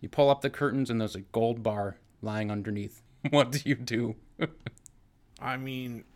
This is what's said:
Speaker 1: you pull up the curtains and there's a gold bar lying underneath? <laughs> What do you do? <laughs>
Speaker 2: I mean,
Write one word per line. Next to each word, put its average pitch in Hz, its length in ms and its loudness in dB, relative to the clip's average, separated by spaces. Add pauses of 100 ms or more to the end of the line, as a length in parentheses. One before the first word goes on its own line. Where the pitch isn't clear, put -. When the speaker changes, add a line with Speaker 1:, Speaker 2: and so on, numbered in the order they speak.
Speaker 1:
you 123 80 -10
pull 139 220 6
up 139 100 4
the 143 100 0
curtains 135 400 0
and 117 100 2
there's 107 160 -2
a 98 40 -8
gold 117 420 0
bar 101 340 -2 (260)
lying 107 280 -2
underneath? 104 580 -4
<laughs> - 40 -20 (180)
What 139 200 6
do 143 140 -2
you 139 100 2
do? 117 400 -2 (240)
<laughs> 160 80 0 (920)
Speaker 2:
I 127 160 -6
mean, 127 480 -8 (120)